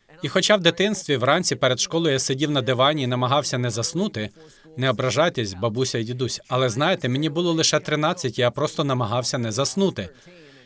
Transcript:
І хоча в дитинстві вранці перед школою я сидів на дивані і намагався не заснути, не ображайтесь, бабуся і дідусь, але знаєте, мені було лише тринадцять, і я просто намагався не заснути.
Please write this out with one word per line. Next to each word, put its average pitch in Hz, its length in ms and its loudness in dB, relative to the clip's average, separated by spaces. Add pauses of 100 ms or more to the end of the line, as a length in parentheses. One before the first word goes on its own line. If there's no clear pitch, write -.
(220)
І 143 80 -4
хоча 190 260 2
в 196 60 2
дитинстві 170 560 2
вранці 147 380 2
перед 127 240 2
школою 160 340 0
я 135 60 2
сидів 139 320 0
на 139 100 0
дивані 135 420 2
і 123 40 0
намагався 127 500 0
не 123 120 0
заснути, 113 600 -4 (480)
не 131 120 0
ображайтесь, 123 640 0
бабуся 120 440 -2
і 117 60 -2
дідусь, 123 440 -4
але 131 220 0
знаєте, 147 400 0
мені 147 200 0
було 170 240 0
лише 160 260 2
тринадцять, 151 600 -2
і - 20 4
я 120 100 4
просто 151 320 -2
намагався 127 540 0
не 117 140 -4
заснути. 139 580 0 (560)